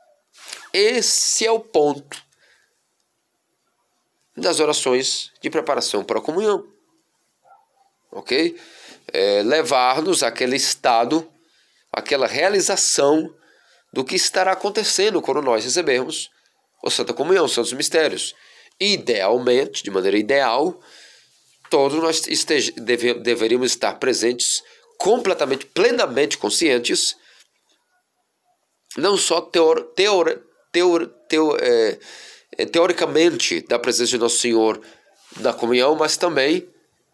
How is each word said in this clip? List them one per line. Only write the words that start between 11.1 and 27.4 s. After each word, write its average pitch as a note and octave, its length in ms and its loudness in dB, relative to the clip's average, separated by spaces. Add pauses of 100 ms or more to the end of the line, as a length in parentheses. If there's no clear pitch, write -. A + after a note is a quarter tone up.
àquela C3+ 340 -2
realização D#3 1080 0 (580)
do - 120 -4
que F#3+ 120 -4
estará F#3 360 0
acontecendo G3+ 720 -2
quando C#3+ 200 -2
nós A#2 220 0
recebermos C#3 680 -2 (540)
a A#2+ 60 -2
Santa A#2+ 240 -4
Comunhão, E3 320 2
os A#2 60 -2
Santos A2+ 200 0
Mistérios. C3+ 600 -2 (440)
Idealmente, B2+ 1040 0
de G#2 80 -10
maneira F#2+ 260 0
ideal, C3+ 640 0 (880)
todos C#3+ 300 2
nós D#3+ 280 -2
esteja-, C#3 480 -2
deve-, A#2+ 380 0
deveríamos A#2+ 580 0
estar G#2 220 -4
presentes, A#2+ 680 -2 (360)
completamente, E3+ 680 0
plenamente E3 720 0
conscientes, - 800 0 (1800)